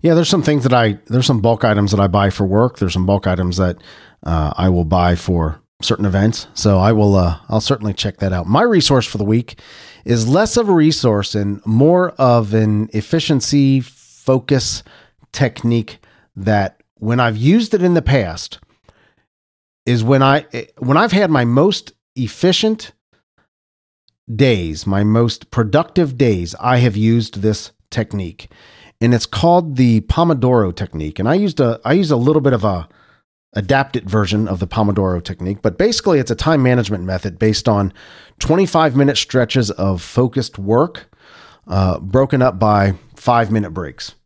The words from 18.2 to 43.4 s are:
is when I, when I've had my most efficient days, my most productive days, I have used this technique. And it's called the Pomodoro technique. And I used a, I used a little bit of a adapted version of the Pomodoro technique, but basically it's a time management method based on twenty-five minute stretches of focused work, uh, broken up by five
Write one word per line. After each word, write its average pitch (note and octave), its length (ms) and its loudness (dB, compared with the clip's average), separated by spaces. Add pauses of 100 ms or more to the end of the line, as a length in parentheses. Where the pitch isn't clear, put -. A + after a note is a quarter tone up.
is A#2+ 180 0
when C3 200 2
I, C#3+ 220 2 (320)
when C3 200 0
I've G#3 140 2
had F#3 180 2
my C3+ 160 2
most C#3 460 0 (240)
efficient F#3 760 -2 (1400)
days, G2+ 540 0
my G2 160 0
most A2 480 0
productive C3+ 680 -2
days, G2 420 0
I B2 180 0
have B2 180 2
used A2 460 0
this G#2 300 -2 (200)
technique. G2+ 580 -8 (520)
And A#2 120 2
it's A#2 120 0
called E3+ 500 0
the A#2 260 4
Pomodoro B2 720 0
technique. D#2 460 -10
And G2 80 -2
I D3 80 2
used G3 240 -2
a, A#2 240 0
I B2+ 100 0
used E3+ 180 2
a C#3 40 2
little C#3+ 260 2
bit C3+ 120 2
of G#2 100 -2
a F#2 240 -2 (720)
adapted A#2+ 520 -2
version G#2 380 0
of F2+ 120 -4
the F2+ 80 -4
Pomodoro F#2+ 560 -2
technique, F#2+ 380 -8
but F#2+ 160 -2
basically F#3+ 420 0
it's B2 120 -4
a A2+ 40 0
time D#3 280 0
management G#2+ 420 0
method F#2 340 -6
based A2 300 0
on G2+ 240 0 (460)
twenty-five D#3+ 560 0
minute C#3 220 2
stretches A#2+ 540 -2
of F#2 300 -2
focused B2 580 -4
work, A2+ 500 -2 (580)
uh, F#2 320 0
broken C3 420 0
up B2 180 0
by G2+ 360 2 (200)
five A#2 360 0